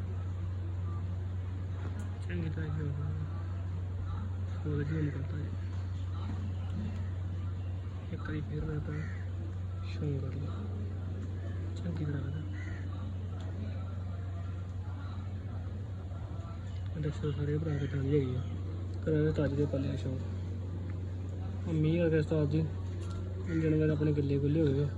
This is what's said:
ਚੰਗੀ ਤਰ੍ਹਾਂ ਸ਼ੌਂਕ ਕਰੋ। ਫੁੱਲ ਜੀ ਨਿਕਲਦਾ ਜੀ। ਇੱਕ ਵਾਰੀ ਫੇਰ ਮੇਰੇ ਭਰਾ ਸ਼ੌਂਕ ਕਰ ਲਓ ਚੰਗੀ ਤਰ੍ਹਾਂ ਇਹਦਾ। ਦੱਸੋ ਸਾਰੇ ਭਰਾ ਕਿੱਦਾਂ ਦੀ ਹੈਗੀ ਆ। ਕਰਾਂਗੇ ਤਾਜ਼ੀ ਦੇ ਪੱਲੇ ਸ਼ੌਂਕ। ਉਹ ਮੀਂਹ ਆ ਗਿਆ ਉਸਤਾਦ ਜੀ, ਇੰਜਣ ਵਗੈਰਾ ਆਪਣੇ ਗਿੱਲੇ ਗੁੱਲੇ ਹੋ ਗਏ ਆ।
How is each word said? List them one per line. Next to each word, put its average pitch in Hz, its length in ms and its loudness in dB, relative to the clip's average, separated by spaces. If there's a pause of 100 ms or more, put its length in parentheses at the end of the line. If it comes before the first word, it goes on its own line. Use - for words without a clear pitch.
(2250)
ਚੰਗੀ 170 220 0
ਤਰ੍ਹਾਂ 156 180 -2
ਸ਼ੌਂਕ 151 280 0
ਕਰੋ। 147 140 0 (1500)
ਫੁੱਲ 147 200 2
ਜੀ 151 100 0
ਨਿਕਲਦਾ 143 440 0
ਜੀ। 147 100 -2 (2750)
ਇੱਕ - 100 -2
ਵਾਰੀ 156 180 -2
ਫੇਰ 151 240 -2
ਮੇਰੇ 151 140 0
ਭਰਾ 151 220 -2 (920)
ਸ਼ੌਂਕ 143 280 2
ਕਰ 135 140 -2
ਲਓ - 120 -2 (1300)
ਚੰਗੀ 151 280 -2
ਤਰ੍ਹਾਂ 143 160 0
ਇਹਦਾ। - 200 -2 (4000)
ਦੱਸੋ 151 300 2
ਸਾਰੇ 143 280 2
ਭਰਾ 156 180 2
ਕਿੱਦਾਂ 139 260 2
ਦੀ 143 180 6
ਹੈਗੀ 127 160 2
ਆ। 127 40 0 (640)
ਕਰਾਂਗੇ 156 280 6
ਤਾਜ਼ੀ 139 240 2
ਦੇ 143 100 4
ਪੱਲੇ 139 300 0
ਸ਼ੌਂਕ। 135 240 -2 (1500)
ਉਹ 170 40 2
ਮੀਂਹ 160 300 6
ਆ 165 60 8
ਗਿਆ 156 100 6
ਉਸਤਾਦ 151 320 6
ਜੀ, 156 80 6 (920)
ਇੰਜਣ 160 260 6
ਵਗੈਰਾ 156 180 6
ਆਪਣੇ 151 200 4
ਗਿੱਲੇ 139 260 4
ਗੁੱਲੇ 147 220 6
ਹੋ 156 60 8
ਗਏ 139 180 6
ਆ। 143 140 2